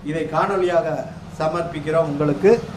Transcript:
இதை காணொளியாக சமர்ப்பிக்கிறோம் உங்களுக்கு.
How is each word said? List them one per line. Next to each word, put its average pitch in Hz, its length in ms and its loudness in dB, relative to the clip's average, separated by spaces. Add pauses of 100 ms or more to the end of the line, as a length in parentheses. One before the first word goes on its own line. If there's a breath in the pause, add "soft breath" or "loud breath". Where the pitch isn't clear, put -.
இதை 151 280 -4
காணொளியாக 180 720 0 (340)
சமர்ப்பிக்கிறோம் 160 680 0
உங்களுக்கு. 151 560 4 (160)